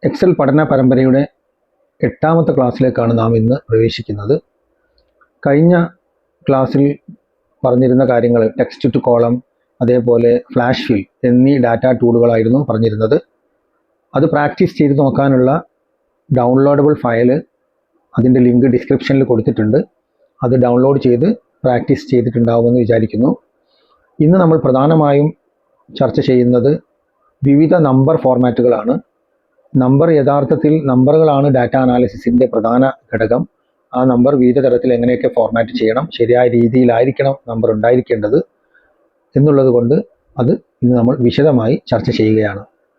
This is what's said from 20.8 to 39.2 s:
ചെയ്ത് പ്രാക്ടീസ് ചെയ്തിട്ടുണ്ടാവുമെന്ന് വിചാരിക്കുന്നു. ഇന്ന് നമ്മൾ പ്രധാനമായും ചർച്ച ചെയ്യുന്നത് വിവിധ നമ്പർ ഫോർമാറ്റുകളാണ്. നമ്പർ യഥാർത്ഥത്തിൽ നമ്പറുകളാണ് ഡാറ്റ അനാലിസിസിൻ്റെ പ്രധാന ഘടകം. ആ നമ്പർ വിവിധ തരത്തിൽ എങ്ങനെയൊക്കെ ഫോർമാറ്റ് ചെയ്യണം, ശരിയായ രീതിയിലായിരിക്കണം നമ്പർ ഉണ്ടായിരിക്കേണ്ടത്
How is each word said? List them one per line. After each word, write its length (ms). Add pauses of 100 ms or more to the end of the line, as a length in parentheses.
ചെയ്ത് 200 (360)
പ്രാക്ടീസ് 480
ചെയ്തിട്ടുണ്ടാവുമെന്ന് 760
വിചാരിക്കുന്നു. 460 (960)
ഇന്ന് 180
നമ്മൾ 240
പ്രധാനമായും 600 (680)
ചർച്ച 200 (100)
ചെയ്യുന്നത് 420 (760)
വിവിധ 260 (140)
നമ്പർ 360
ഫോർമാറ്റുകളാണ്. 680 (800)
നമ്പർ 340 (120)
യഥാർത്ഥത്തിൽ 540 (180)
നമ്പറുകളാണ് 640
ഡാറ്റ 200 (100)
അനാലിസിസിൻ്റെ 680
പ്രധാന 300 (280)
ഘടകം. 300 (560)
ആ 20 (120)
നമ്പർ 300
വിവിധ 240
തരത്തിൽ 300
എങ്ങനെയൊക്കെ 420
ഫോർമാറ്റ് 420
ചെയ്യണം, 260 (120)
ശരിയായ 300 (100)
രീതിയിലായിരിക്കണം 800 (160)
നമ്പർ 240
ഉണ്ടായിരിക്കേണ്ടത് 640 (960)